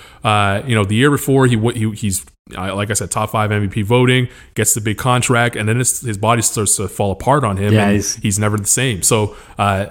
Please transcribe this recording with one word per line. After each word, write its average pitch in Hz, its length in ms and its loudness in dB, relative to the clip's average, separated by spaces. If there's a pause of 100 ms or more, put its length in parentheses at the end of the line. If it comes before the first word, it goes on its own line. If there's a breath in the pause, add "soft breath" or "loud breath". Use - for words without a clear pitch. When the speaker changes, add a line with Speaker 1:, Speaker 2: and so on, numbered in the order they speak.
(220 loud breath)
Speaker 1:
uh, 104 440 2
you 127 80 0
know, 107 100 4
the 101 100 -2
year 127 160 4
before, 135 360 2
he, 123 100 4
w-, 110 360 0
he, 101 40 -10
he's, 101 300 -4 (280)
uh, 95 200 -6
like 104 160 -2
I - 20 -2
said, 98 180 -4
top 110 200 -2
five 107 220 0
M 104 100 0
V 101 60 -2
P 107 140 -4
voting, 123 460 2 (260 loud breath)
gets - 200 0
the 113 80 -6
big 107 160 -4
contract, 120 580 0
and 107 100 -4
then 113 120 0
his, - 220 -2
his 110 180 -6
body 110 240 0
starts - 340 -2
to 98 120 -4
fall 101 220 -2
apart 131 320 0
on 101 140 0
him, 101 160 2
Speaker 2:
Yeah, 104 120 4
Speaker 1:
and 101 100 2
Speaker 2:
he's 104 220 -2
Speaker 1:
he's 104 220 -2
never 104 200 0
the 101 80 -4
same. 120 360 0
So, 107 320 0 (220 loud breath)
uh, 101 340 0